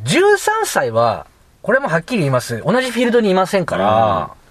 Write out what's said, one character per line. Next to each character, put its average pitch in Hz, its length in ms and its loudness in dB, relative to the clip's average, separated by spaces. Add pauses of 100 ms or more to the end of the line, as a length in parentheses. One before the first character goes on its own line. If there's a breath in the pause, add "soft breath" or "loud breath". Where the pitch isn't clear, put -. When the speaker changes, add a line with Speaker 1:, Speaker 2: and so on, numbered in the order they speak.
Speaker 1:
十 370 340 4
三 440 260 -2
歳 143 260 -2
は、 110 360 0 (340)
こ 202 120 -4
れ 262 60 -2
も 277 100 -6
は 165 100 0
っ 165 60 -2
き - 80 -8
り 220 80 0
言 143 80 0
い - 20 0
ま 127 100 2
す。 117 240 -8
同 220 160 0
じ 254 100 -4
フ 233 100 -4
ィ - 20 2
ー - 20 2
ル 240 60 2
ド 240 100 2
に 214 80 2
い 185 60 2
ま 185 120 2
せ 190 140 0
ん 170 60 -4
か 95 100 -4
ら、 104 400 2
Speaker 2:
う 90 60 -2
ん。 - 40 -4 (240)